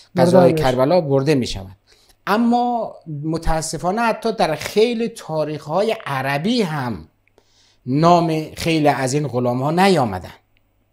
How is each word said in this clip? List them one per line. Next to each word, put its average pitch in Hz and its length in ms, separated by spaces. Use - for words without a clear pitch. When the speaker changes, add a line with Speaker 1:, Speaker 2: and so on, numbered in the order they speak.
Speaker 1:
غزوه 175 340
Speaker 2:
می‌شه. 156 120
Speaker 1:
کربلا 131 380
برده 139 340
می‌شود. 98 420
اما 233 680
متاسفانه 160 800
حتی 226 300
در 175 240
خیلی 226 540
تاریخ‌های 156 840
عربی 143 560
هم 127 460
نام 160 560
خیلی 160 320
از 131 260
این 147 140
غلام‌ها 123 440
نیامدن. 160 580